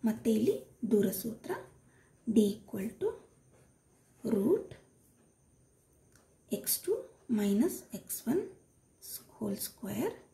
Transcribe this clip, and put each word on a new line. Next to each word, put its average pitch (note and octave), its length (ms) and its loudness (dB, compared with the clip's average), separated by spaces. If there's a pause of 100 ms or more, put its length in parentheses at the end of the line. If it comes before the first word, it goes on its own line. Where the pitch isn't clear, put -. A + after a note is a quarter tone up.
ಮತ್ತೆ A3 320 0
ಇಲ್ಲಿ C4+ 160 4 (360)
ದೂರ G3+ 160 6 (140)
ಸೂತ್ರ A#3 320 -8 (760)
D A3 240 6
equal G3+ 380 -8 (120)
to G4+ 80 0 (1160)
root A3 440 2 (1800)
X - 340 -2
two G4+ 120 0 (420)
minus G#3 380 2 (240)
X - 60 -20 (240)
one F#4 120 2 (920)
whole G3+ 200 -4 (100)
square A3 460 -4 (220)